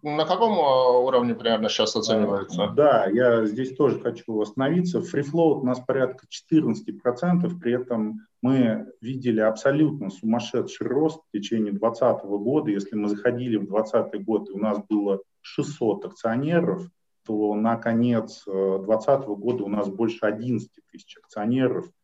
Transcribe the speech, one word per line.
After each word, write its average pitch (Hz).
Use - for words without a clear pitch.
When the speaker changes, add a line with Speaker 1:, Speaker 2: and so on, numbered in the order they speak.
Speaker 1:
на 151
каком, 185
э, 127
уровне 120
примерно 110
сейчас 107
оценивается? 101
Speaker 2:
А, 101
да, 123
я 117
здесь 127
тоже 120
хочу 110
остановиться. 139
Фрифлоут 147
у 127
нас 123
порядка 131
четырнадцати -
процентов, 175
при 120
этом 110
мы 120
видели 120
абсолютно 123
сумасшедший 110
рост 156
в 107
течение 104
двадцатого 107
года. 117
Если 101
мы 104
заходили 120
в 98
двадцатый 104
год, 101
и 95
у 98
нас 104
было 101
шестьсот 120
акционеров, 147
то 107
на 113
конец, 117
э, 95
двадцатого 110
года 104
у 101
нас 101
больше 113
одиннадцати 110
тысяч -
акционеров. 113